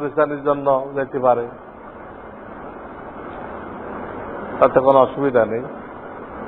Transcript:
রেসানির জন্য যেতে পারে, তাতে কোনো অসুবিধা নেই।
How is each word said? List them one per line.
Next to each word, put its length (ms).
রেসানির 420
জন্য 240
যেতে 280
পারে, 240
তাতে 260
কোনো 200
অসুবিধা 440
নেই। 200